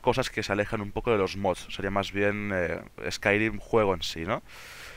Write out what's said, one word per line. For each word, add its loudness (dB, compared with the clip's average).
cosas 2
que -4
se 0
alejan 0
un -8
poco -2
de 4
los 2
mods. 0
Sería -4
más 0
bien, 0
eh, 0
Skyrim 2
juego 4
en -6
sí, -6
¿no? -2